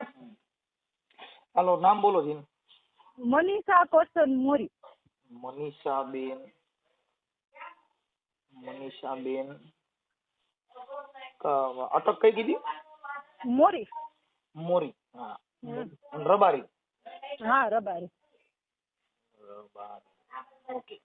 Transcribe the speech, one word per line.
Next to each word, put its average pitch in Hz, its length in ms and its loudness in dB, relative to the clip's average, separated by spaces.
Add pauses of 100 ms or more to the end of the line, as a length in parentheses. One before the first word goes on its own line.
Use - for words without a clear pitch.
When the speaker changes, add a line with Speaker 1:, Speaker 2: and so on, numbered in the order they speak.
(1600)
Speaker 1:
હાલો, 180 240 4
નામ 202 220 6
બોલો 196 200 6
જીન. 147 220 -2 (760)
Speaker 2:
મનીષા 349 640 4
કરશન 311 520 4
મોરી. 262 340 2 (640)
Speaker 1:
મનીષાબેન, 131 1200 -6 (2000)
મનીષાબેન, 131 1000 -10 (1900)
અ, 151 40 0 (420)
અટક 208 300 0
કઈ 220 100 8
કીધી? 226 240 -2 (920)
Speaker 2:
મોરી. 269 420 2 (680)
Speaker 1:
મોરી, 165 380 0 (200)
હા. - 240 -14 (280)
Speaker 2:
હમ. 240 160 -8 (300)
Speaker 1:
અને 156 120 -8
રબારી? 175 400 4 (800)
Speaker 2:
હા, 247 260 2
રબારી. 190 400 -4 (2750)
Speaker 1:
ઓકે. - 300 -14